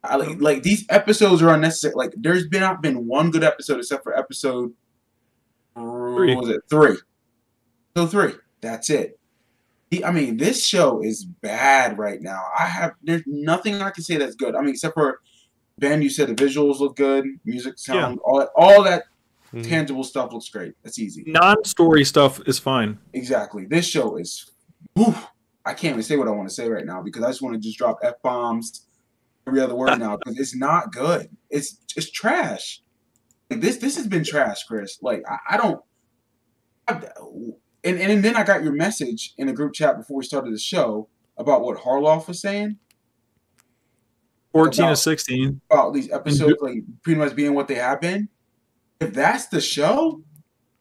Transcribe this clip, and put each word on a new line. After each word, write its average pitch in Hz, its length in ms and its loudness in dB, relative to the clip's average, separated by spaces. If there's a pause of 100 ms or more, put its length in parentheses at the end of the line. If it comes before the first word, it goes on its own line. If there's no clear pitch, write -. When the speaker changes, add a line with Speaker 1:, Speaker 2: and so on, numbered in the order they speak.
Speaker 1:
I, 143 140 -2
like, 156 120 -2
Speaker 2:
Mm-hmm. 156 140 -4
Speaker 1:
like, 147 200 2
these 202 260 0
episodes 202 520 6
are 165 80 8
unnecessary. 156 460 2
Like, - 200 -4
there's 160 320 0
been, 190 140 -2
not 185 220 -2
been 123 240 -2
one 151 240 2
good 160 120 2
episode 139 360 0
except 131 240 -6
for - 120 -4
episode, 127 560 -4 (1040)
Speaker 2:
Three. 123 600 0
Speaker 1:
what 123 100 -6
was 117 40 -4
it? - 200 -2
Three. 147 280 6 (1000)
So 170 80 2
three. 165 280 0 (280)
That's 113 300 -8
it. - 260 -2 (720)
The, 180 160 -4
I 175 60 -2
mean, 131 260 0
this 190 280 0
show 147 360 2
is 107 240 -6
bad 117 720 0
right 104 240 -6
now. 95 220 -10 (140)
I 170 100 0
have, 165 240 -4 (100)
there's 165 240 -2
nothing 165 560 -4
I 196 80 -4
can 170 140 -12
say 160 140 -4
that's 135 180 -4
good. - 200 -4
I - 60 -2
mean, 143 80 0
except 156 240 -4
for, 147 280 0 (580)
Ben, 147 240 2
you 139 80 2
said 147 160 0
the 110 80 -4
visuals 139 440 2
look 139 160 -2
good, 139 300 2 (180)
music, 123 300 -8 (140)
Speaker 2:
Yeah. - 60 -4
Speaker 1:
sound, 135 300 -2
all 135 160 4
that, 135 160 0
all 196 280 12
that 180 200 2 (500)
Speaker 3:
Mm-hmm. 117 160 -10
Speaker 1:
tangible 139 340 -2
stuff 123 300 -6
looks 110 160 -14
great. 90 240 -12 (100)
That's - 160 -14
easy. 160 280 -8
Speaker 2:
Non-story 165 760 4
stuff 135 420 4
is 131 140 0
fine. 113 380 -2 (160)
Speaker 1:
Exactly. 113 520 -6
This 170 220 0
show 110 300 -2
is, - 340 -14 (440)
whew, 226 200 4 (500)
I - 80 2
can't 151 200 -2
even 110 100 -4
say 151 140 0
what 120 100 0
I 107 40 0
wanna 101 180 -6
say 117 180 -6
right 104 180 -4
now - 160 -10
because 113 220 -8
I 120 60 0
just 131 120 -6
wanna 117 180 -6
just 110 180 -8
drop 120 260 0
F-bombs 120 840 -4 (640)
every 135 140 2
other 127 140 -2
word 123 240 0
now 104 180 -4
Speaker 2:
<laughs> - 80 -12
Speaker 1:
'cause 117 140 -10
it's 131 160 -6
not 143 360 0
good. 147 380 -2 (200)
It's, - 280 -6 (180)
it's - 140 -6
trash. 220 720 -4 (680)
Like, 113 120 -6
this, 214 160 0
this 277 180 -4
has 262 120 -6
been 170 180 0
trash, 131 400 -2
Chris. 104 360 -10
Like, 104 280 -4
I, - 80 -6 (140)
I 208 60 2
don't, - 240 0 (1080)
I, - 120 -6 (840)
and, 180 140 0
and 196 260 2
then 233 100 2
I 214 80 2
got 185 200 2
your 147 100 -2
message 147 640 -4
in 135 100 -4
the 131 60 -2
group 143 200 -4
chat - 240 2
before 135 200 -10
we 127 80 -6
started 127 280 -6
the 107 60 -8
show 113 480 -2 (300)
about 131 240 2
what - 160 -6
Harloff 151 500 2
was 175 140 -12
saying. 208 360 -4 (1700)
Speaker 2:
Fourteen 160 260 6
to 175 100 4
Speaker 1:
About 147 120 2
Speaker 2:
sixteen. 135 720 -2
Speaker 1:
about 143 240 4
these 135 180 -4
episodes, 147 440 2
Speaker 2:
Mm-hmm. 143 100 -6
Speaker 1:
like, 117 180 -6 (200)
pretty 160 160 0
much 139 160 -2
being 143 180 0
what 139 140 -2
they 135 80 -4
have 127 260 -2
been. 196 280 -4 (720)
If 160 120 -6
that's 262 340 0
the 160 120 -2
show, 269 600 0 (600)